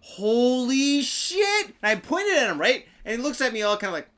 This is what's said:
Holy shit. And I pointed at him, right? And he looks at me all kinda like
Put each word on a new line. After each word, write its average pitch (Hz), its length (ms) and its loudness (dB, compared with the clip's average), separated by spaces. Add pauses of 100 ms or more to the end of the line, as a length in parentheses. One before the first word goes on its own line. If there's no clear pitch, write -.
Holy 254 1000 2
shit. 403 640 0
And - 160 -20
I 214 140 2
pointed 370 400 -2
at 247 140 2
him, 156 100 -4
right? 233 260 0 (180)
And 220 120 -6
he 233 60 -6
looks 277 180 -4
at 254 120 0
me 220 100 -4
all 208 140 2
kinda 208 160 -6
like 156 260 -8